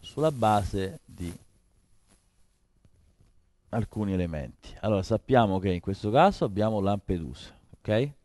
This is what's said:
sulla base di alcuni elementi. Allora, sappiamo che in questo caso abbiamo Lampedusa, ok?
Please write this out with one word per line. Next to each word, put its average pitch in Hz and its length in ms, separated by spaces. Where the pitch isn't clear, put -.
sulla 151 300
base 104 720
di 87 280
alcuni 104 440
elementi. 80 680
Allora, 101 200
sappiamo 110 580
che 95 120
in 87 80
questo 101 320
caso 175 320
abbiamo 107 380
Lampedusa, 92 760
ok? 120 320